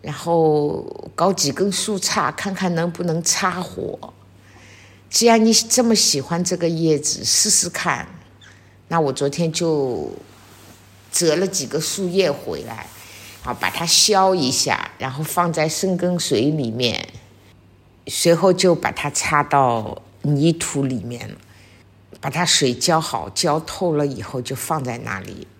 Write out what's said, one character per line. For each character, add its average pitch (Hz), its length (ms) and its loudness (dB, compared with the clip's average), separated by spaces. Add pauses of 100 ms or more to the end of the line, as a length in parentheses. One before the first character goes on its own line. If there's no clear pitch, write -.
然 - 100 -10
后 156 1000 0
搞 190 180 2
几 139 200 0
根 196 200 0
树 196 280 -4
杈， 156 320 0
看 196 220 -6
看 180 200 -2
能 170 160 0
不 175 140 -8
能 170 180 0
插 180 400 0
火。 - 520 -10 (960)
既 - 180 4
然 226 180 8
你 226 80 6
这 - 300 2
么 226 100 4
喜 - 260 2
欢 170 240 -2
这 175 140 -2
个 170 100 0
叶 160 300 2
子， - 260 -4
试 - 260 2
试 175 200 2
看。” - 380 -4 (800)
那 165 120 0
我 139 140 2
昨 139 160 0
天 165 220 0
就 135 600 0 (1000)
折 160 240 2
了 185 100 0
几 185 220 -4
个 131 120 -4
树 180 300 -4
叶 180 220 2
回 82 320 -6
来， - 240 -12 (560)
啊， 123 100 -6
把 - 160 -2
它 - 160 -6
削 190 480 4
一 147 160 0
下， - 480 -2
然 131 140 -6
后 143 120 -6
放 175 300 0
在 156 140 0
生 185 280 -2
根 180 240 0
水 117 220 0 (100)
里 139 200 -2
面， 117 360 -2 (1000)
随 - 280 2
后 185 160 4
就 180 240 4
把 - 160 -2
它 - 180 -6
插 147 340 0
到 123 580 2 (220)
泥 147 280 4
土 147 320 -2
里 131 200 -2
面 120 260 -10
了， - 60 -14 (840)
把 165 100 -6
它 165 160 0
水 131 280 4
浇 160 260 2
好， 101 300 -4
浇 156 320 0
透 170 320 -2
了 147 120 2
以 131 160 -4
后 123 200 -6
就 127 120 -6
放 143 300 -4
在 123 140 -4
那 98 240 -6
里。 98 260 -14 (120)